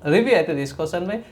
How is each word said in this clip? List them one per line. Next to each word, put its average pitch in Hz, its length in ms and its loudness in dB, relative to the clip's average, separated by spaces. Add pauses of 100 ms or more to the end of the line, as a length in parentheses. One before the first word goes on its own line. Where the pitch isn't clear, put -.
(120)
రివ్యూ 226 240 4
అయితే 160 200 2
తీసుకొస్తాను 156 500 -4
భయ్. 214 160 -4 (100)